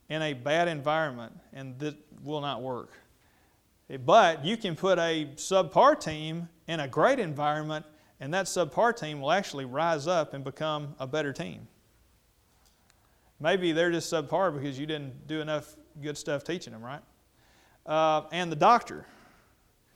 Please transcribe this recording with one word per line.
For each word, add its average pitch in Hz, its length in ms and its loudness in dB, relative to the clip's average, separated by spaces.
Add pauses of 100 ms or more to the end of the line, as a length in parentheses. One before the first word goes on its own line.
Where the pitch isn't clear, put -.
in 156 120 -2
a 151 120 -2
bad 147 340 2
environment, 147 720 -2 (120)
and 135 280 -14
that 147 160 -6 (280)
will 147 180 -4
not 135 200 -4
work. 127 300 -8 (1120)
But 165 440 6
you 208 100 0
can 185 200 -4
put 185 240 2
a 160 360 0
subpar 196 640 4
team 160 500 -6 (180)
in 160 140 -4
a 139 60 -4
great 180 300 4
environment, 151 720 -2 (340)
and 139 120 -6
that 190 120 0
subpar 185 500 2
team 151 240 -8
will 139 120 0
actually 170 340 -2
rise 147 420 0
up 165 260 0
and 139 80 -8
become 147 580 -6
a 135 60 -6
better 143 280 -4
team. 127 340 -10 (1700)
Maybe 175 320 2
they're 170 180 2
just 165 200 -2
subpar 160 420 0
because 139 260 -6
you 147 60 -6
didn't 143 420 -8
do 156 140 -4
enough 151 340 -4 (260)
good 147 160 -8
stuff 143 280 -4
teaching 170 260 -6
them, 113 100 -16
right? 131 200 -12 (840)
Uh, 156 460 4
and 175 180 -2
the 160 60 -2
doctor. 202 500 4 (920)